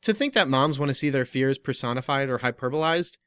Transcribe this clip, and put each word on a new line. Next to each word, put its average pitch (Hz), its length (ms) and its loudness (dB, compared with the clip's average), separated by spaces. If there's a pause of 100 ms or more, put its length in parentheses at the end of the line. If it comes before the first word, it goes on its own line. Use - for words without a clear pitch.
To 220 100 2
think 277 200 0
that 190 140 4
moms 135 320 2
want 143 100 0
to 135 60 -2
see 147 160 0
their 131 140 0
fears 135 340 0
personified 131 680 -2
or 123 100 -2
hyperbolized? 156 880 -2